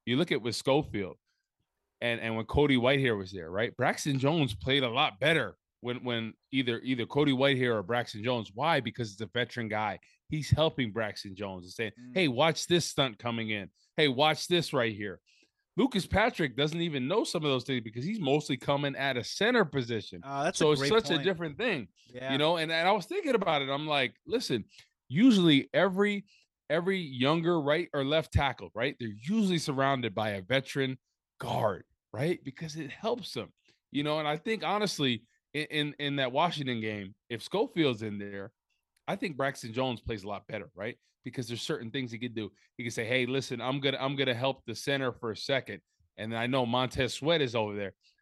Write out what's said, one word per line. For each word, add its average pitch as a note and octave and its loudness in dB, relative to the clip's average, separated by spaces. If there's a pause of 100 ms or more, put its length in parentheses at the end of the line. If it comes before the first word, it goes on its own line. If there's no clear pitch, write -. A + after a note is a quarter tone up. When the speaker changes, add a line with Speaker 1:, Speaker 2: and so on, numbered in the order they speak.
Speaker 1:
you A#2+ 2
look E3+ 0
at C3 0
with A2+ -4
Schofield A#2 0 (840)
and, A#2 -2
and A2+ -4
when A2 -4
Cody C#3+ 4
Whitehair B2+ 4
was F#2 -8
there, E2+ -8
right? G#2+ -2
Braxton C#3 0
Jones C#3+ 2
played C3 2
a A#2+ 0
lot B2+ 0
better C3+ 2 (260)
when, A#2+ -4
when A#2 -4 (180)
either, B2 2
either B2 0
Cody C#3+ 2
Whitehair B2+ 2
or G2+ 0
Braxton A#2 -4
Jones. A#2 -2
Why? D3 0
Because A2+ -6
it's F#2+ -12
a G#2 -8
veteran A#2+ -4
guy. G#2 -2 (300)
He's D3+ -4
helping D3 2
Braxton G#2 -8
Jones F#2+ -10
and F2+ -18
saying, A2 -6
Speaker 2:
Mm. B2 -18
Speaker 1:
"Hey, F3+ 2
watch C#3 2
this E3+ 4
stunt C3 0
coming A#2 -2
in. G2+ -4 (280)
Hey, D#3 4
watch D3 2
this F3 2
right A#2 2
here." G2+ -8 (560)
Lucas G3 2
Patrick F3 0
doesn't D#3 0
even C#3+ -2
know G#3+ 2
some E3+ -4
of D3 2
those B2+ 2
things C3 -2
because A2+ -8
he's G#3+ -4
mostly C#3+ 2
coming C#3+ 0
at C3+ 0
a A2 -4
center A3+ 2
position. A#2 -4
Speaker 2:
Oh, C#3 -4
that's F#3 -2
Speaker 1:
So D#3 6
Speaker 2:
a - 8
Speaker 1:
it's C3+ 2
Speaker 2:
great C#3 2
Speaker 1:
such A3 4
a F3 2
Speaker 2:
point. D3 0
Speaker 1:
different E3 0
thing, F3 -2 (260)
Speaker 2:
Yeah. C3 -4
Speaker 1:
you - 2
know? D#3+ 4
And, D#3+ -2
and E3 2
I F#3+ 6
was G3+ 2
thinking E4+ -2
about E3+ 4
it. C3+ -2
I'm D3 -2
like, C#3 2 (140)
"Listen, D#3+ 0 (420)
usually F3 8
every, G3 2 (440)
every F3+ 2
younger D#3+ 2
right D3+ 2
or C#3 0
left D3+ 0
tackle, B2 0
right, C3+ -2
they're A#2+ -6 (140)
usually F#3 2
surrounded C3+ 0
by G#2+ 0
a G2 -4
veteran C3 -2 (420)
guard, A2 -2 (280)
right? D3 -2
Because D3 -12
it D3 -10
helps A3+ -6
them, G2+ -8 (400)
you C#3+ 0
know?" D3+ 0
And D3+ -2
I D3+ 0
think, G3 -4
honestly, D#3 0 (300)
in, D3+ -4
in, D3 -2
in C#3+ -2
that C3 0
Washington C#3+ 0
game, G#2 -6 (140)
if A#2 -6
Schofield's D#3 0
in G#2 -6
there, G2 -10 (560)
I F3 -2
think F3+ -6
Braxton C3+ -4
Jones B2 -2
plays G#2+ -8
a G2 -12
lot G2+ -10
better, F#2 -10
right? G#2+ -8 (280)
Because B2 -8
there's A#2 -8
certain A#2 -6
things B2+ -6
he A2+ -10
could A#2 -6
do. G#2+ -6 (260)
He B2 -8
could A#2+ -6
say, A#2 -4
"Hey, B2+ 0
listen, B2 -4
I'm C3 -2
gonna, C3+ 0
I'm C#3 -2
gonna C3 2
help C3 -2
the A2+ -8
center C3+ -2
for A2+ -6
a F#2+ -6
second. A#2 -2 (360)
And A2 -6
I A#2 -2
know C3 2
Montez B2 0
Sweat D#3 0
is B2 0
over G#2 0
there. G2+ -6 (280)